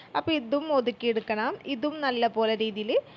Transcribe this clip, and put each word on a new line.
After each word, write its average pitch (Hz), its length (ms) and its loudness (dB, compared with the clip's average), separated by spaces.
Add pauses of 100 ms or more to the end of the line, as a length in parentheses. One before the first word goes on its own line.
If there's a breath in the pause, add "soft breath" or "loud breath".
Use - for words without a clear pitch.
(180 loud breath)
അപ്പോൾ - 220 0
ഇതും 285 260 -2 (120)
ഒതുക്കിയെടുക്കണം. 226 760 0 (220)
ഇതും 294 200 -2 (100)
നല്ല 240 200 2 (120)
പോലെ 220 260 4
രീതിയിൽ 214 280 -4 (240 loud breath)